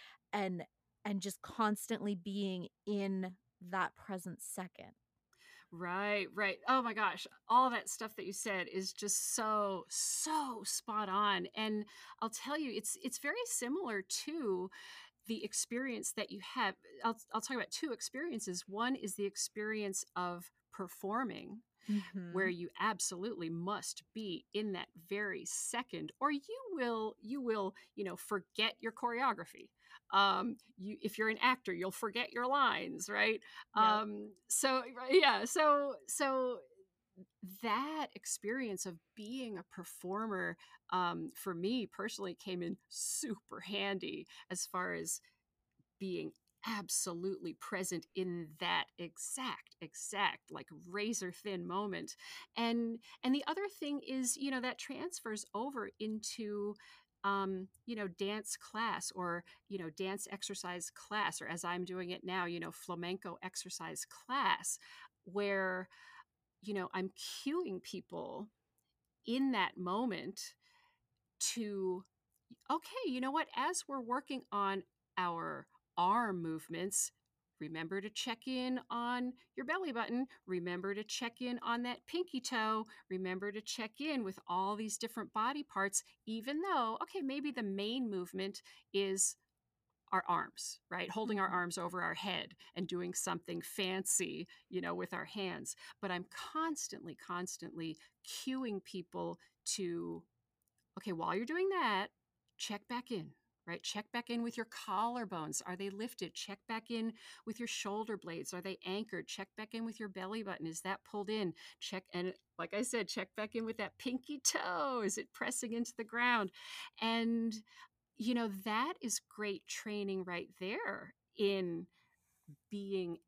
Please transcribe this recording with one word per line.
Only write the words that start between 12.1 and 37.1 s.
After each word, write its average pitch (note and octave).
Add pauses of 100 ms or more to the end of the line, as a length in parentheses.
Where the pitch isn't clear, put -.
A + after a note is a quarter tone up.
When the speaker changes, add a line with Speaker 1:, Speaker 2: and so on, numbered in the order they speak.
Speaker 2:
I'll A3+
tell C#4+
you, C#4+
it's, -
it's B3+
very C#4+ (140)
similar B3 (220)
to G3+ (580)
the A3+
experience A#3+
that -
you G3 (120)
have. G#3 (280)
I'll, A#3 (160)
I'll -
talk C4
about -
two D#4
experiences. A#3
One A#3
is G3
the G3+
experience G#3 (100)
of F3 (200)
performing, G3 (260)
Speaker 1:
Mm-hmm. F#3+
Speaker 2:
where F#3+
you F3 (100)
absolutely G3
must F3 (140)
be G#3 (120)
in G#3
that F3+ (200)
very G3
second, F3+
or C#4+
you C#4+ (320)
will, A#3
you C4+
will, G#3+ (200)
you G3+
know, F3+
forget G#3
your A3
choreography. A#3 (420)
Um, G3 (220)
you, G3+
if G#3+
you're A3
an A3
actor, B3
you'll F3+
forget A#3
your A#3+
lines, B3+
right? G#3 (360)
Speaker 1:
Yep. G#3+
Speaker 2:
Um, G#3+ (160)
so, C4 (160)
right, B3+
yeah, C4+
so, C#4+ (140)
so C4 (1040)